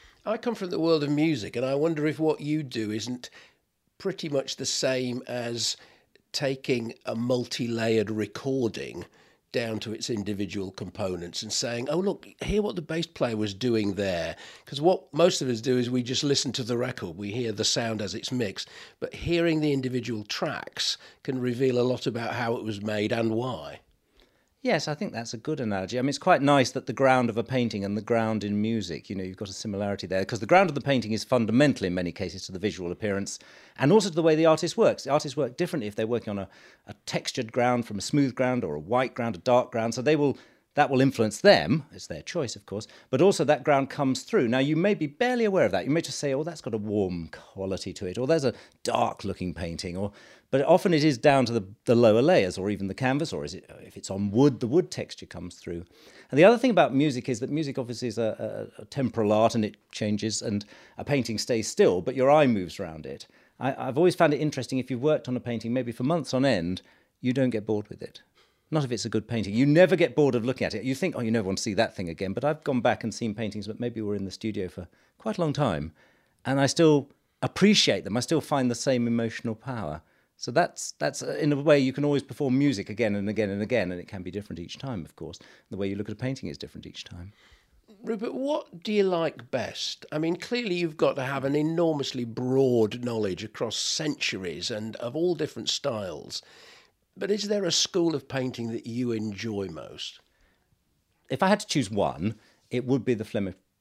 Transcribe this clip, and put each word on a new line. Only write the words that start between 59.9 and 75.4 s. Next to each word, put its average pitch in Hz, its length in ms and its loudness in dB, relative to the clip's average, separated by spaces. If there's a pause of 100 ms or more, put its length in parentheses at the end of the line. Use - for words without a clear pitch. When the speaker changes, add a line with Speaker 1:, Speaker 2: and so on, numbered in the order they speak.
Speaker 2:
changes, 107 500 -2
and 104 240 -2 (320)
a - 80 -8
painting 120 340 -2
stays 113 300 -2
still, 95 320 4
but 127 140 -4
your 131 160 4
eye 151 160 8
moves 95 320 0
around 80 260 -10
it. 67 220 -12 (320)
I, 123 300 -4
I've 127 100 -2
always 175 160 6
found 170 180 4
it 139 80 0
interesting, 135 380 -2
if 123 120 -4
you've 120 120 -4
worked 147 260 0
on 127 80 -2
a 117 40 -2
painting 117 340 -4
maybe 123 180 -2
for 127 120 -4
months 156 280 0
on 131 140 2
end, 92 340 0 (400)
you 127 140 0
don't 127 160 2
get 107 160 -4
bored 104 220 -2
with - 120 -16
it. - 220 -16 (480)
Not 151 140 0
if 123 80 -4
it's 107 120 -4
a 113 60 -4
good 107 180 -2
painting. 104 260 -2
You 127 120 6
never 165 300 8
get 156 180 2
bored 139 200 4
of 113 100 2
looking 123 220 -2
at 82 80 -2
it. 104 100 -6
You 131 100 0
think, 170 220 -2
"Oh, - 40 -4
you 113 100 -2
never 113 160 2
want 95 100 0
to - 60 -6
see 110 120 -4
that 107 220 0
thing 90 140 -6
again." 92 240 -4
But - 100 -4
I've 147 200 -2
gone 127 180 0
back 113 200 2
and 110 120 -6
seen 110 200 -6
paintings 104 320 -8
that 107 140 -10
maybe 117 220 -6
were 104 120 -4
in 98 120 -4
the 92 40 -8
studio 104 380 -6
for 87 200 -12 (280)
quite - 220 -6
a - 20 -4